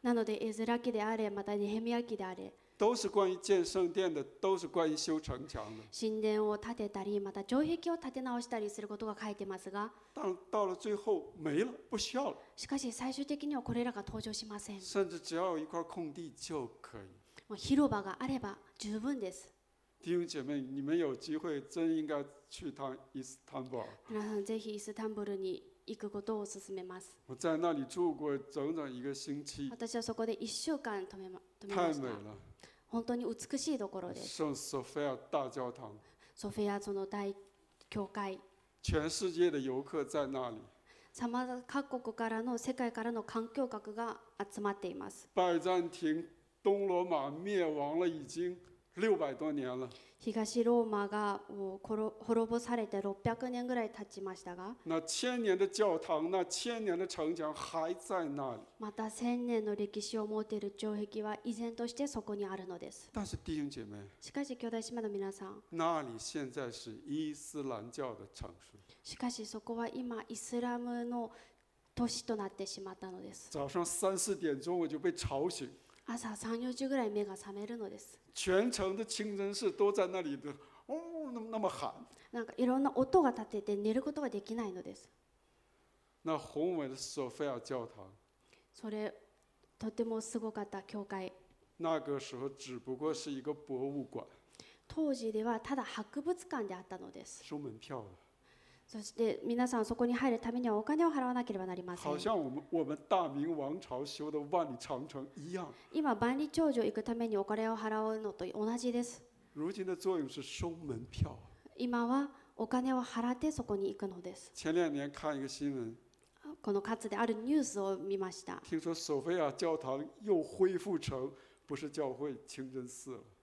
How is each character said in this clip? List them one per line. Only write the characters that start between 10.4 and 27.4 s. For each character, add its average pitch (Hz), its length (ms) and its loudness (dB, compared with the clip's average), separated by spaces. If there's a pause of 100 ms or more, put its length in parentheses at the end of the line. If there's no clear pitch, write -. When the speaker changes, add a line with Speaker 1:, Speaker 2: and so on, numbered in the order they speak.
Speaker 2:
到 208 140 4
了 185 100 0
最 208 180 0
后 202 440 2
没 156 260 4
了， 247 80 0 (180)
不 226 80 -2
需 - 200 0
要 277 140 2
了。 - 60 -8 (200)
Speaker 1:
し - 100 -10
か 277 100 0
し 254 140 0
最 254 220 -2
終 277 120 -2
的 294 220 -2
に 294 80 0
は 247 60 0
こ 240 120 -2
れ 240 120 2
ら 247 80 0
が 403 120 -6
登 220 160 -6
場 214 120 -6
し 220 120 -4
ま 208 140 -8
せ 208 140 -8
ん。 196 80 -8
Speaker 2:
甚 190 260 4
至 170 100 -6
只 165 200 -2
要 175 200 4
有 - 20 2
一 156 60 0
块 170 200 -2
空 165 260 -4
地 156 240 -8
就 143 320 -2 (140)
可 - 160 -14
以。 101 40 -10 (460)
Speaker 1:
も 214 60 -6
う - 20 -4
広 277 340 6
場 208 120 2
が 190 180 -6
あ 254 80 -2
れ 269 120 0
ば 196 180 -6 (200)
十 214 220 -4
分 254 220 -2
で 185 100 -2
す。 - 220 -16 (500)
Speaker 2:
弟 160 80 -2
兄 175 160 4
姐 151 140 -4
妹， 143 140 -2 (180)
你 139 80 -2
们 151 160 4
有 143 180 4
机 156 220 -2
会 156 240 0
真 160 340 2
应 156 100 2
该 143 160 2 (280)
去 170 220 -6
趟 135 260 -6 (160)
伊 131 100 -6
斯 - 220 -12
坦 135 180 -6
布 127 140 -6
尔。 113 80 -2 (240)
Speaker 1:
皆 214 120 -2
さ 214 140 -2
ん、 202 80 0
ぜ 220 160 -2
ひ 214 160 -6
イ 208 60 -6
ス 214 120 -8
タ 220 140 -4
ン 220 60 -2
ブ 208 80 -4
ー 202 40 -2
ル 202 120 -2
に 190 260 -2 (240)
行 226 100 -6
く 208 120 -6
こ 208 120 -4
と 214 180 0
を - 20 -2
お 202 40 -2
勧 196 300 -8
め 185 80 -6
ま 185 160 -10
す。 - 160 -18 (120)
Speaker 2:
我 131 80 -8
在 160 200 4